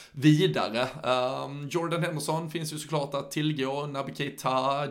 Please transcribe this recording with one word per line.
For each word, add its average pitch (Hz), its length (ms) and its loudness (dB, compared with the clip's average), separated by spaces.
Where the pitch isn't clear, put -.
vidare. 139 760 4
Ehm, 135 640 0
Jordan 165 340 -2
Henderson 156 480 -2
finns 156 220 -4
ju 151 60 -8
såklart 147 360 -2
att 139 160 -6
tillgå, 147 560 0
Naby 139 280 -6
Keita, 139 760 0